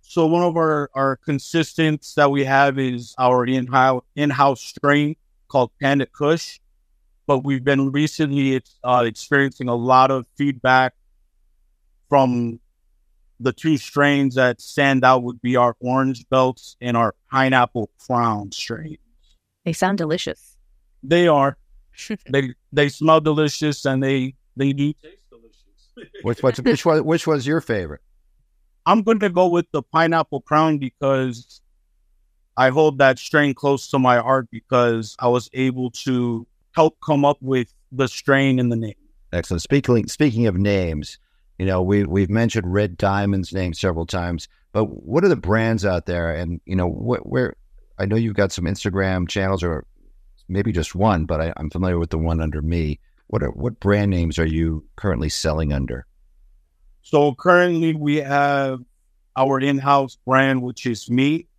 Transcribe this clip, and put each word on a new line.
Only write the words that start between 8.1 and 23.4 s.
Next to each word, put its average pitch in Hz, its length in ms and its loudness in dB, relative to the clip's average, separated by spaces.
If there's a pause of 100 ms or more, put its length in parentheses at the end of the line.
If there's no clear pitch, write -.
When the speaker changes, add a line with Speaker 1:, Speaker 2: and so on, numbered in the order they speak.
Speaker 1:
uh, 123 220 2
experiencing 131 640 -2
a 120 60 0
lot 127 340 6
of 131 160 0 (100)
feedback 131 600 2 (1120)
from 123 520 2 (800)
the 123 140 -2
two 160 240 0
strains 143 580 0
that 127 240 2
stand 135 460 0
out 127 180 6
would 120 180 -10
be 123 140 -2
our 123 240 4
Orange 131 500 -2
Belts 131 520 0
and 123 160 -2
our 117 180 0 (160)
Pineapple 131 580 0 (100)
Crown 113 520 -2
strain. 151 460 -12 (680)
Speaker 2:
They 170 100 -4
sound 190 240 0
delicious. - 600 -6 (460)
Speaker 1:
They 170 240 4
are. 139 340 2
Speaker 2:
<laughs> - 60 -20 (600)
Speaker 1:
They, 135 240 -2 (180)
they 147 160 2
smell 160 320 4
delicious 151 640 -2